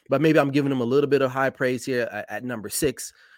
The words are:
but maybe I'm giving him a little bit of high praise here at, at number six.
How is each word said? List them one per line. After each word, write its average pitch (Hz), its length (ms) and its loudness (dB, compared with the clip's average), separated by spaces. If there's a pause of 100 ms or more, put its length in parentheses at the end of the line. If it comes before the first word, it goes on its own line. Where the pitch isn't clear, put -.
(100)
but 135 100 2
maybe 156 180 6
I'm 143 120 4
giving 139 200 2
him 127 120 0
a - 20 0
little 135 240 2
bit 135 140 2
of 127 80 0
high 135 180 0
praise 127 360 -4
here 123 280 -2
at, 104 180 -8
at 107 140 -8
number 110 240 -8
six. - 420 -4 (280)